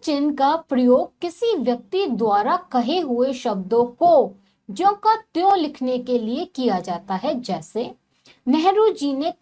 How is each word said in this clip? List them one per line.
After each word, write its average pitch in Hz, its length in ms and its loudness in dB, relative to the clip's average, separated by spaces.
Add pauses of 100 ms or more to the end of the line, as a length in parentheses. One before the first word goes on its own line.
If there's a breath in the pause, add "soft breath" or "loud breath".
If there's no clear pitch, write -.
चिन्ह 294 320 0
का 285 240 2
प्रयोग 254 640 2
किसी 440 360 -2
व्यक्ति 254 520 -2
द्वारा 214 480 0 (160)
कहे 262 280 0
हुए 262 340 0
शब्दों 226 500 0
को 269 500 2 (340 soft breath)
ज्यों 349 280 0
का 427 200 2
त्यों 392 420 0
लिखने 262 420 -4
के 247 180 -2
लिए 233 280 -4
किया 240 340 -2
जाता 175 360 -8
है। 247 240 -4
जैसे 196 500 -8 (560 soft breath)
नेहरू 381 440 4
जी 285 220 -4
ने 294 300 -4